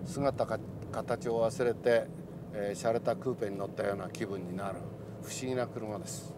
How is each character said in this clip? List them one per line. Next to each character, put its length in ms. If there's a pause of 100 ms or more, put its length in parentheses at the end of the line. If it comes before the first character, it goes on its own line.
姿 400
か、 140 (320)
形 380
を 160
忘 180
れ 100
て、 340 (460)
え 220
ー、 40
洒 140
落 100
た 120
ク 180
ー 20
ペ 140
に 80
乗 80
っ 40
た 140
よ 100
う 40
な 120
気 160
分 180
に 120
な 140
る 100 (420)
不 100
思 100
議 140
な 120
車 320
で 80
す。 300